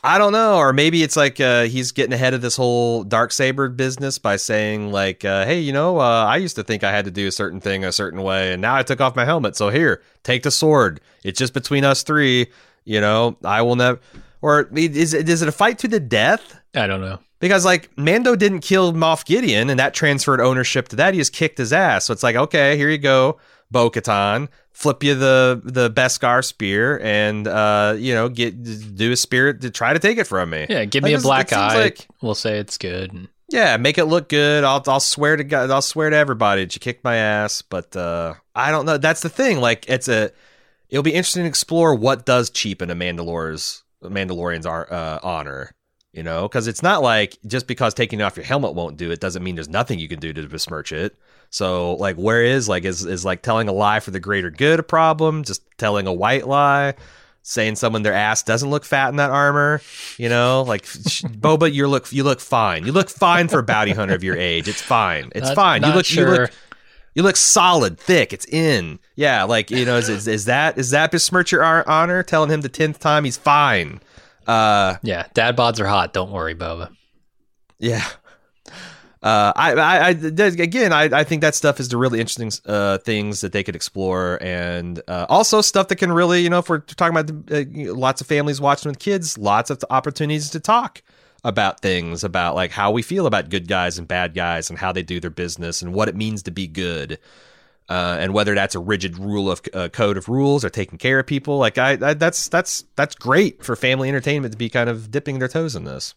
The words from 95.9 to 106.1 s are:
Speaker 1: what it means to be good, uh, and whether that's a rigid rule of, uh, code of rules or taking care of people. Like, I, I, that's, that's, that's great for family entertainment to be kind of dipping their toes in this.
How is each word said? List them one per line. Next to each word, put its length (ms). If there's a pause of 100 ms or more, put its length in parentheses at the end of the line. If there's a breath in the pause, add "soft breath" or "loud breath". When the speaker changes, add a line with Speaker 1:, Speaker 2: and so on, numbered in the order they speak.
Speaker 1:
what 160
it 80
means 280
to 80
be 160
good, 500 (720 soft breath)
uh, 300
and 120
whether 220
that's 220
a 40
rigid 380
rule 320
of, 100 (140)
uh, 160
code 280
of 120
rules 340
or 60
taking 300
care 180
of 80
people. 320
Like, 220
I, 140
I, 200
that's, 340
that's, 360 (120)
that's 200
great 480
for 120
family 320
entertainment 440
to 60
be 120
kind 180
of 220
dipping 300
their 80
toes 280
in 100
this. 320